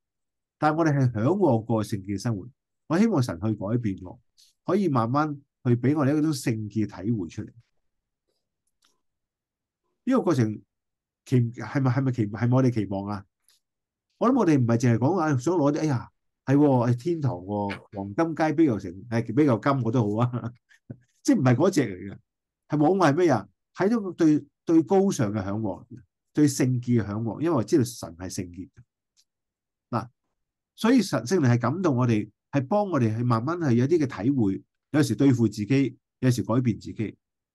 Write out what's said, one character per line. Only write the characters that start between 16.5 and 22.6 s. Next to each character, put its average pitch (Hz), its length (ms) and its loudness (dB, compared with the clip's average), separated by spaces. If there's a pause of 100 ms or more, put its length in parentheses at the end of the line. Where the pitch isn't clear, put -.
喎， 131 360 4
係 117 40 0
天 165 260 -4
堂 131 100 -2
喎， 98 640 -6
黃 98 180 -8
金 165 220 -2
街 165 80 -2 (100)
邊 160 120 2
又 113 140 0
成， 92 120 -10 (180)
係 117 140 -2 (100)
俾 147 120 4
嚿 127 280 2
金 135 100 0
我 110 80 0
都 107 240 0
好 113 60 -2
啊， 120 320 -4 (340)
<laughs> - 360 -20
即 285 100 2
係 220 60 2
唔 - 40 0
係 127 120 4
嗰 170 160 2
隻 170 100 0
嚟 98 320 -10
嘅， - 40 -16 (500)